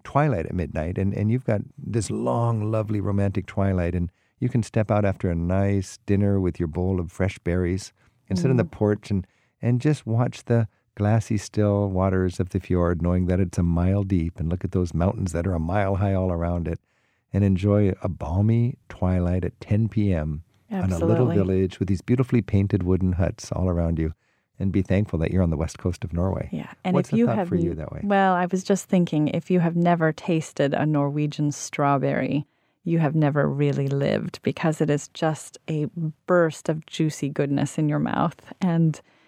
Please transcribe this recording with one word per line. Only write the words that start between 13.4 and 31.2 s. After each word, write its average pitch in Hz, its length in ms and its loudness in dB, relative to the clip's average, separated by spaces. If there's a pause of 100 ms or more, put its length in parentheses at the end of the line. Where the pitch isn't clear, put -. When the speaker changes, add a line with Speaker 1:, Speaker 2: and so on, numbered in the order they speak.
Speaker 1:
it's 90 180 -2
a 90 40 2
mile 90 400 2
deep, 90 380 -2
and 78 80 -2
look 90 160 -2
at 90 80 -6
those 90 220 0
mountains 87 380 0
that 85 140 -2
are 92 80 0
a 82 60 -2
mile 95 360 0
high 98 180 0
all 92 180 0
around 85 360 -2
it, 82 100 -4 (540)
and 101 120 2
enjoy 98 480 4 (100)
a 104 60 -4
balmy 104 680 0 (120)
twilight 90 560 0
at - 160 -8
ten 107 280 0
P 101 260 0
M 78 280 -4 (280)
on 180 220 -2
a 85 60 -2
little 123 300 4
Speaker 2:
Absolutely. - 80 0
Speaker 1:
village 95 420 2
with 92 100 -2
these 95 140 0
beautifully 123 400 2
painted 98 420 2
wooden 92 280 2
huts 82 400 -2
all 92 160 0
around 85 300 0
you, 80 140 -2 (460)
and 98 140 -2
be 95 100 2
thankful 95 360 0
that 82 140 0
you're 92 100 2
on 85 80 2
the 78 60 0
west 80 220 -4
coast - 260 -4
of 82 80 -8
Norway. 90 400 -2
Speaker 2:
Yeah, - 200 -10 (120)
and 185 100 -2
Speaker 1:
What's 180 140 2
Speaker 2:
if - 40 -10
Speaker 1:
the 220 60 0
Speaker 2:
you 240 80 4
Speaker 1:
thought 233 100 0
Speaker 2:
have 180 120 -2
Speaker 1:
for 175 80 -2
you 170 160 0
Speaker 2:
n-, - 60 -8
Speaker 1:
that - 140 -10
way? - 120 -10
Speaker 2:
well, 196 300 2
I 180 120 0
was 185 160 -2
just - 260 0
thinking, 165 400 2
if - 220 -4
you 185 100 4
have 170 160 0
never 170 360 2
tasted 156 600 -2
a 151 120 0
Norwegian 147 640 0